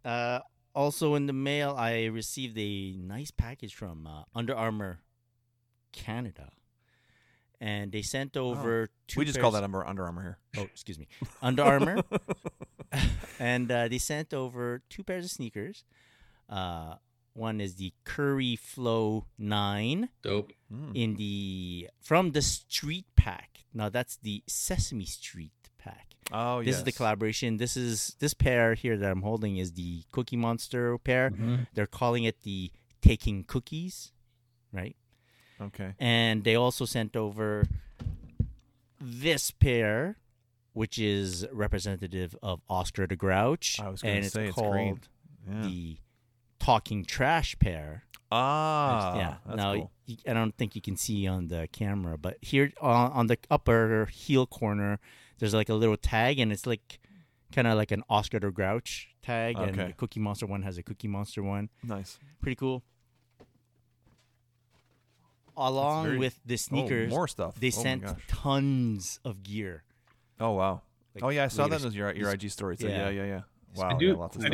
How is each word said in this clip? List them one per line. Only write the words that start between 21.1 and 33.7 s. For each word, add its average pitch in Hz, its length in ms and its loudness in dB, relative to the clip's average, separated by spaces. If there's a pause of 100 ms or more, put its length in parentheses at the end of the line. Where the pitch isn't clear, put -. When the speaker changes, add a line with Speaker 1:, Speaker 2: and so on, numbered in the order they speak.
Speaker 1:
the, 95 720 -6 (100)
from 170 340 4
the 147 80 2
Street - 640 -4 (100)
Pack. - 580 4
Now, 107 160 -2
that's 120 280 -2
the 107 300 -6
Sesame - 580 -2
Street - 480 -12 (240)
Pack. - 300 -18 (260)
Speaker 2:
Oh, 120 300 -2
Speaker 1:
This 123 140 2
is 87 60 -4
the 127 80 0
Speaker 2:
yes. - 60 -12
Speaker 1:
collaboration. 110 600 0
This 120 200 -2
is, 120 420 -2
this 147 140 0
pair 120 400 6
here 113 240 0
that 98 140 2
I'm 92 100 0
holding 107 360 0
is 90 160 -2
the 87 300 -6 (100)
Cookie 127 240 -2
Monster 120 600 0
pair. 127 320 2
Speaker 3:
Mm-hmm. 113 260 0 (180)
Speaker 1:
They're 104 140 0
calling 120 360 0
it 113 200 0
the 95 280 -6 (300)
Taking 104 420 6
Cookies, - 680 -6 (600)